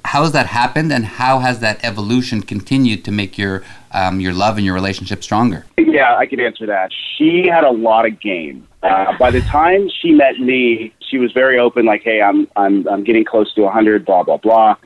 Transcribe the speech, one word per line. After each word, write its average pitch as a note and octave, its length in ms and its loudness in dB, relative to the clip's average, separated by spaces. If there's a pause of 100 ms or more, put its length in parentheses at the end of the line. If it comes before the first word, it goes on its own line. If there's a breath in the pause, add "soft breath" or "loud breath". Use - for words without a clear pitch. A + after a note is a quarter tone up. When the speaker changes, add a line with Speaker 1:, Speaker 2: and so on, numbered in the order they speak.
Speaker 1:
how D3 200 -2
has D#3+ 80 -2
that C3 160 0
happened, C#3+ 440 -2
and A#2+ 140 -2
how C3 320 -2
has B2+ 220 -4
that G#2+ 240 -4
evolution A2 580 -4
continued A2 600 -2
to G#2+ 80 -6
make G2+ 260 -6
your, F#2+ 240 -4 (300 loud breath)
um, F#2+ 280 -2
your F#2 140 -2
love G#2 220 -2
and G2+ 100 -2
your F#2 80 0
relationship G2 480 -6
stronger? G#2+ 420 -2 (140)
Speaker 2:
Yeah, D#3 380 2
I B2 100 0
could B2 140 -6
answer A2+ 260 -6
that. F#2+ 240 -4 (260)
She E3+ 300 2
had E3 180 2
a C3+ 60 4
lot A2+ 340 2
of A2 160 -4
game. D#2+ 460 -8 (160)
Uh, F#2+ 360 0
by B2 120 4
the B2 100 0
time F3 480 2 (120)
she E3 120 2
met C3+ 260 6
me, B2 540 0 (180)
she C3+ 80 -2
was A#2+ 140 0
very B2+ 260 2
open, A#2+ 260 2
like, G#2+ 200 0
"Hey, A2 180 2
I'm, G2+ 320 2
I'm, G2 320 2
I'm G2+ 160 -2
getting A2 220 2
close G#2+ 300 0
to G#2+ 100 2
a G2 60 0
hundred, G#2+ 340 2
blah, F#2 180 2
blah, - 140 0
blah." A2+ 500 4